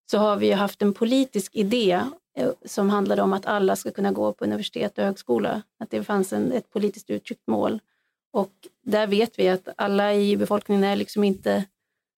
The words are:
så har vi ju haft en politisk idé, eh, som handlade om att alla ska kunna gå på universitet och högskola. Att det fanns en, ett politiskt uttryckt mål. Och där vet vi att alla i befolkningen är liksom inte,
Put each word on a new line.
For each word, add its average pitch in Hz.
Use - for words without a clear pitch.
så 220
har 208
vi 208
ju 208
haft 202
en 202
politisk 240
idé, 202
eh, -
som 202
handlade 202
om 196
att 196
alla 196
ska 214
kunna 196
gå 208
på -
universitet 208
och 208
högskola. 208
Att 220
det 214
fanns 202
en, 208
ett 233
politiskt 208
uttryckt -
mål. 214
Och 202
där 214
vet 208
vi 190
att 185
alla 202
i 202
befolkningen 202
är 202
liksom 208
inte, 202